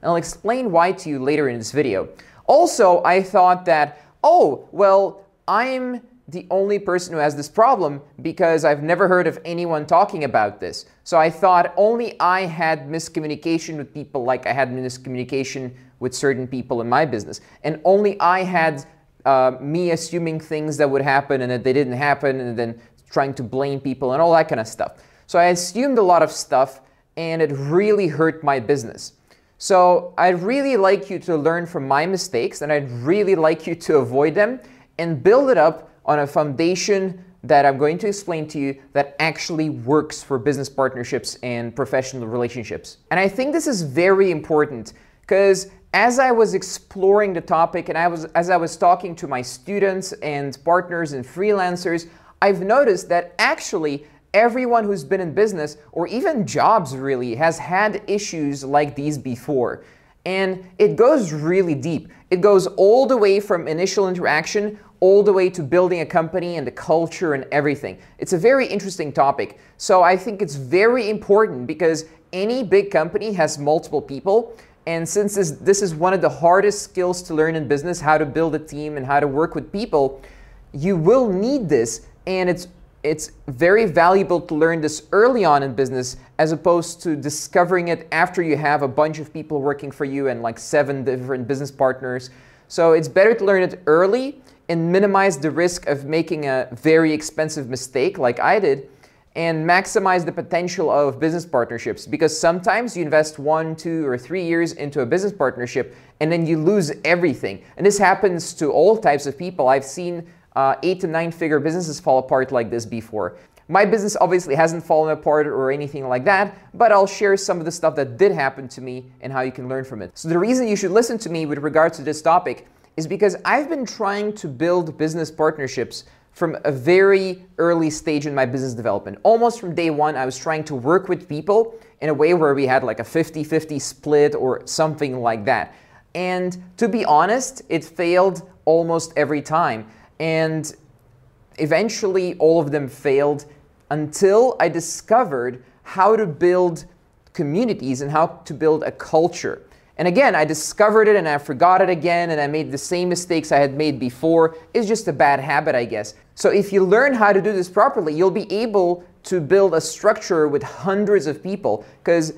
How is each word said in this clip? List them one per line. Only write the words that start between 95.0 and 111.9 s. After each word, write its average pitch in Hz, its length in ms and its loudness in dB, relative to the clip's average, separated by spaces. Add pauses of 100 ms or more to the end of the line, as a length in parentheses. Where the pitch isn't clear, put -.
the 147 140 -4
risk 175 380 -2
of 139 160 -4
making 156 400 -4
a 131 260 -2
very 160 400 4
expensive 151 580 -6
mistake 127 480 -2
like 123 220 0
I 180 200 2
did 139 280 0 (480)
and 165 340 -2
maximize 185 540 2
the 165 80 -6
potential 175 580 -4
of 135 300 0
business 160 260 -2
partnerships, 117 600 -4
because 151 320 0
sometimes 185 560 0
you 175 80 -4
invest 156 340 0
one, 160 380 -2
two, 160 320 -6
or 123 100 -2
three 165 240 -8
years 165 300 0
into 143 300 -6
a 123 40 -2
business 185 280 0
partnership 123 600 -4 (280)
and 156 100 0
then 170 140 0
you 160 120 0
lose 156 360 0 (100)
everything. 147 580 -2 (140)
And 165 100 0
this 202 120 4
happens 185 560 2
to 151 180 -2
all 190 240 4
types 147 300 0
of 135 120 -8
people. 180 300 -4
I've 135 160 4
seen, 175 400 -10 (320)
uh, 135 260 2
eight 180 200 -2
to 190 60 -2
nine 165 240 -4
figure 156 280 0
businesses 156 400 -4